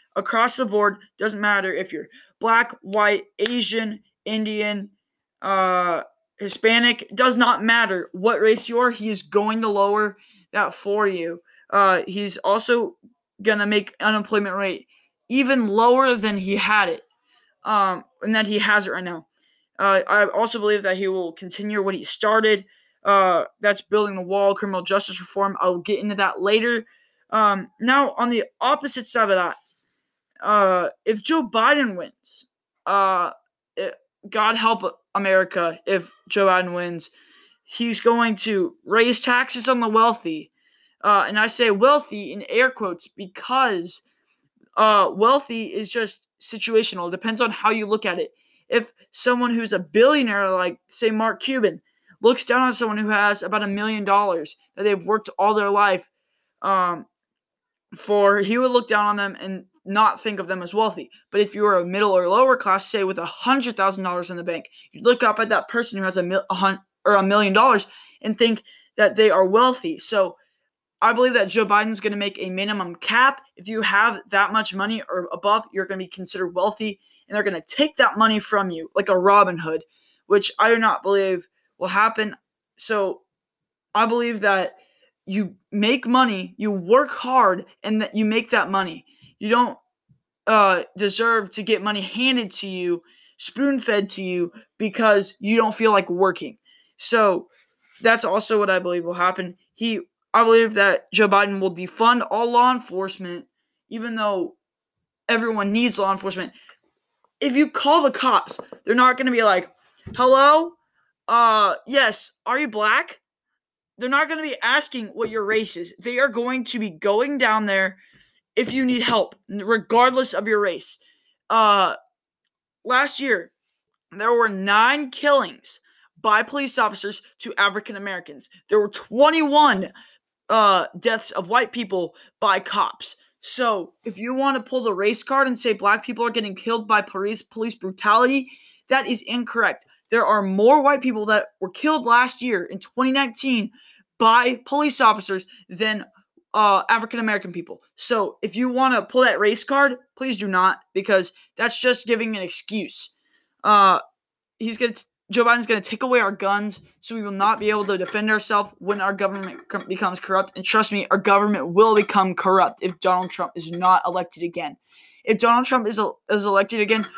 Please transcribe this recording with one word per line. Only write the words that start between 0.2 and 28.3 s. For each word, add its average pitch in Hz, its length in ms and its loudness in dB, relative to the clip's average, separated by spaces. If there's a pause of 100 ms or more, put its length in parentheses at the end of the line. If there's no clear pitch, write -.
the 254 100 -2
board. 208 320 0 (180)
Doesn't 208 240 -4
matter 196 320 0
if 180 180 -8
you're 156 160 -12 (320)
black, 226 440 2
white, 208 400 0 (160)
Asian, 220 640 -4 (220)
Indian, 208 640 -4 (520)
uh, 180 640 0 (340)
Hispanic. 226 760 0
Does 247 220 2
not 233 260 2
matter 220 480 0
what 185 300 0
race 220 260 2
you 233 120 -4
are. 247 120 2
He 214 160 -8
is 208 160 -6
going 214 380 -2
to 220 80 -2
lower 202 480 0 (340)
that 196 220 -2
for 202 340 -2
you. 175 340 -6 (280)
Uh, 190 360 4
he's 196 300 -8
also 226 640 0 (440)
gonna 208 240 0
make 208 360 -2
unemployment 208 560 0
rate 196 300 -6 (420)
even 254 400 2
lower 247 460 4
than 208 220 -2
he 196 200 -4
had 202 320 2
it, 160 140 -8 (600)
um, 196 400 0 (180)
and 220 140 -2
that 220 120 0
he 208 120 -2
has 208 260 2
it - 60 -6
right 180 120 -6
now. 175 240 -12 (520)
Uh, 196 260 4
I 202 200 2
also 226 340 -2
believe 208 220 0
that 185 160 -2
he 196 100 -4
will 185 240 -4
continue 202 500 -8
what 190 140 -2
he 147 80 -10
started. 214 640 0 (400)
Uh, 190 400 4 (160)
that's 202 180 0
building 208 360 -2
the 185 60 -8
wall, 196 340 0
criminal 196 260 -6
justice 190 400 -4
reform. 196 400 -4
I 185 80 2
will 175 100 -2
get 196 200 -4
into 208 160 -4
that 190 260 -2
later. 220 440 0 (440)
Um, 208 400 0 (100)
now, 262 380 2
on 240 120 0
the 233 140 0 (160)